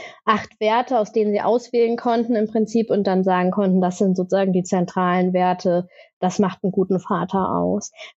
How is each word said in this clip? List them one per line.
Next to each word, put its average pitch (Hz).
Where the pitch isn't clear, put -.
acht -
Werte, 233
aus 208
denen 208
sie 208
auswählen 233
konnten 233
im 214
Prinzip 220
und 202
dann 190
sagen 185
konnten, 190
das 180
sind 190
sozusagen 190
die 180
zentralen 180
Werte, 180
das 185
macht 190
einen 190
guten 190
Vater 185
aus. 180